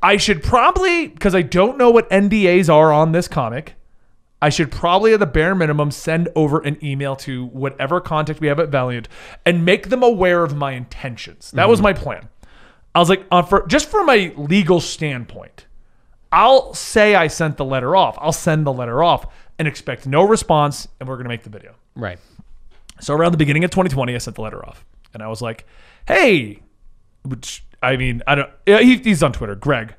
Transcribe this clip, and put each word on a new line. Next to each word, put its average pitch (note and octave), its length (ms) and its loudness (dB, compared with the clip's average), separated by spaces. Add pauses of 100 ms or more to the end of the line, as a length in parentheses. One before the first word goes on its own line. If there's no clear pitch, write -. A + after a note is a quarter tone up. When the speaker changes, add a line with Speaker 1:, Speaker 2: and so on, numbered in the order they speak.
Speaker 1:
I G3 160 4
should E3+ 240 -2
probably, E4+ 680 2
'cause - 260 -2
I F#3 80 2
don't F#3 360 0
know B3 120 4
what A3+ 200 4
N G3+ 180 2
D G#3 200 2
As F3+ 200 4
are D#3 240 6
on D#3 200 2
this E3+ 140 0
comic, B2+ 480 -8 (680)
I D3+ 80 2
should C#3+ 200 -2
probably G3 440 2
at G#3+ 60 2
the G3+ 60 0
bare D#3 280 0
minimum D3+ 360 0
send E3 460 -4
over D#3 240 0
an D3 240 -6
email C#3 320 -6
to B2+ 300 -10
whatever C3+ 540 -4
contact D#3 400 -4
we D#3 80 -2
have C#3+ 120 -2
at D#3+ 80 0
Valiant B2+ 400 -4 (380)
and F3 180 2
make F#3 240 0
them B3+ 140 0
aware F#3 420 2
of D3 100 -4
my C#3+ 180 -6
intentions." - 800 -14
That F#3 180 2
was A#3 80 6
Speaker 2:
Mm-hmm. G3 60 0
Speaker 1:
my G3+ 100 4
plan. - 340 -10 (680)
I E3 40 4
was E3+ 80 4
like, F#3+ 240 2
uh, F3+ 100 4
for, G3 240 0
just A3+ 240 0
from G4+ 180 0
a G3+ 280 2
legal E3+ 440 2
standpoint, - 840 -12 (640)
I'll B3 440 4
say G#3 420 2
I E3+ 100 2
sent D3+ 300 -4
the C#3+ 80 -6
letter C3+ 320 -2
off. D#3 240 2
I'll D3+ 100 -2
send D#3 340 -2
the C#3+ 80 -2
letter B2 300 -4
off E3 240 0 (320)
and D#3 80 -4
expect - 400 -10
no C#3+ 160 2
response, D#3+ 640 0 (140)
and B2+ 80 -14
we're C3 80 -10
gonna B2 120 -12
make A#2 140 -10
the G#2+ 80 -20
video. G2+ 220 -20 (240)
Speaker 2:
Right. F#2+ 240 -12 (800)
Speaker 1:
So - 140 -6
around E3 180 2
the E3+ 60 0
beginning D3+ 260 2
of F3+ 80 -2
twenty F#3 160 0
twenty, C3 260 -4
I A#2+ 40 -6
sent A2+ 180 -12
the A#2 60 -10
letter G#2+ 220 -12
off, - 200 -20 (280)
and A2 120 -14
I A2 40 -12
was A2 140 -10
like, A2+ 240 -10 (400)
"Hey," E3+ 540 2 (640)
which, - 400 -14 (180)
I C3+ 140 0
mean, B2+ 320 -4
I C#3+ 80 2
don't, C#3 140 -4 (140)
yeah, G3+ 140 6
he, B3 200 6
he's F3+ 260 0
on C#3 80 2
Twitter, G#2 240 -8
Greg. A2 420 -4